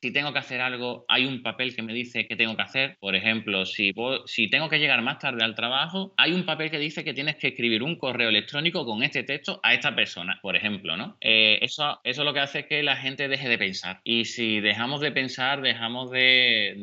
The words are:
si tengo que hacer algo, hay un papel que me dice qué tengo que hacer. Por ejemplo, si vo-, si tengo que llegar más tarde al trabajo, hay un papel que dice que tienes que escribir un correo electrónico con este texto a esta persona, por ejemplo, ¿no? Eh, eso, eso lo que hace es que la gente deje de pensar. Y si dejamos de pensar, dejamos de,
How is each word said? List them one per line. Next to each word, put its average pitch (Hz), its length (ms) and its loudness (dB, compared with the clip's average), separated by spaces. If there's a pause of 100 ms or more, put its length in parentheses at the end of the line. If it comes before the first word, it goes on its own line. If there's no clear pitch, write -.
si 123 100 -4
tengo 143 220 -2
que 139 60 0
hacer 131 220 -6
algo, 123 460 -4
hay 127 180 4
un 131 160 -4
papel 123 340 -4
que 113 60 -6
me 110 120 -6
dice 120 340 -4
qué 113 80 -6
tengo 113 200 0
que 107 80 -2
hacer. 135 360 -2
Por 98 160 -2
ejemplo, 104 500 0
si 98 280 0
vo-, 117 340 -4
si 113 220 0
tengo 147 200 2
que 151 100 2
llegar 139 220 2
más 139 180 -4
tarde 123 240 -2
al 113 120 -2
trabajo, 160 600 -2
hay 147 160 4
un 180 120 0
papel 156 260 -2
que 160 80 -4
dice 151 240 -4
que 143 100 -4
tienes 147 240 -2
que - 120 -2
escribir 117 340 0
un 165 140 -2
correo 120 320 0
electrónico 143 560 0
con 117 180 -2
este 143 200 -2
texto 147 400 -6
a 117 100 6
esta 123 220 2
persona, 92 460 -2
por 95 140 -4
ejemplo, 95 420 -2
¿no? 143 240 -8
Eh, 110 400 6
eso, 147 420 -2
eso 131 200 -2
lo 143 100 0
que 143 80 0
hace 143 180 -2
es 147 80 -8
que 147 160 0
la 139 140 2
gente 135 300 -4
deje 135 220 -2
de 117 80 4
pensar. 92 460 -4
Y 117 220 2
si 110 340 0
dejamos 117 420 2
de 147 100 0
pensar, 131 500 -2
dejamos 123 500 -2
de, 127 720 6